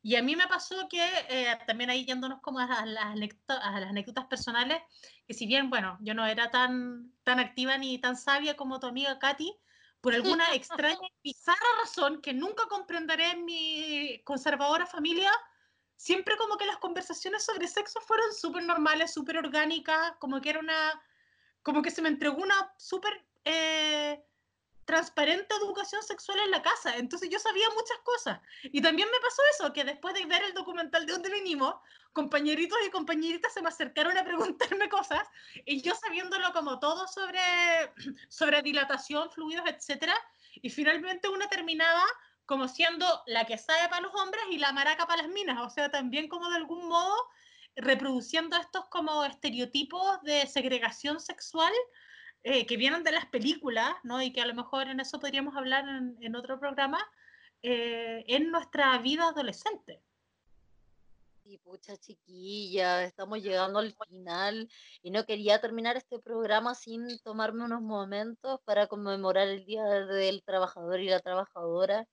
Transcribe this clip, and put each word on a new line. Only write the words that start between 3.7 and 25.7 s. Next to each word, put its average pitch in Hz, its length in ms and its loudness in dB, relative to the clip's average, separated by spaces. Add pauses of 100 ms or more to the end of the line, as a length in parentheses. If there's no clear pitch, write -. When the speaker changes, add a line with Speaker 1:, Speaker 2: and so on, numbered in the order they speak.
Speaker 1:
las 190 80 -6
anécdotas 202 380 -4
personales, 254 560 0 (440)
que 240 60 -12
si 226 140 -6
bien, 269 240 4
bueno, 190 320 0
yo 214 100 -4
no 220 140 0
era 233 240 0
tan, 247 600 0 (120)
tan 254 180 4
activa 254 380 0
ni 262 200 -4
tan 254 180 0
sabia 285 380 2
como 262 260 -4
tu 262 60 -6
amiga 269 320 -2
Katy, 311 380 0 (460)
por 247 120 4
alguna 277 300 4
Speaker 2:
<laughs> 330 100 4
Speaker 1:
extraña 302 440 0 (240)
y 285 80 -6
bizarra 370 360 2 (140)
razón 311 400 0
que 277 140 -4
nunca 415 340 0
comprenderé 339 640 0
en 349 160 -4
mi 311 760 -4
conservadora 285 600 2
familia, 349 480 2 (640)
siempre 381 400 2
como 415 220 0
que 403 80 0
las 403 100 -2
conversaciones 370 680 -4
sobre 381 240 -2
sexo 415 360 -4
fueron 440 320 4
súper 349 300 -4
normales, 320 500 4
súper 320 240 -2
orgánicas, 311 800 2
como 269 240 -2
que 285 80 0
era 311 80 0
una, 311 440 0 (600)
como 294 180 2
que 330 100 0
se - 120 -4
me 320 80 4
entregó 294 320 0
una 392 340 2
súper... - 480 -4 (220)
Eh, 302 760 0 (640)
transparente 330 800 2
educación 403 400 -4